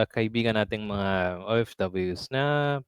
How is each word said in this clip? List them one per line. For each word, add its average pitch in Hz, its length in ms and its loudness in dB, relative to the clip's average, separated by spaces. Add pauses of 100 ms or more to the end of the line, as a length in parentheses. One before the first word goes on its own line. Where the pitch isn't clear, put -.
ah, 110 40 2
kaibigan 113 480 0
nating 107 320 0
mga 95 640 0
O 113 100 2
F 113 160 -2
Ws 92 560 -2
na 143 580 0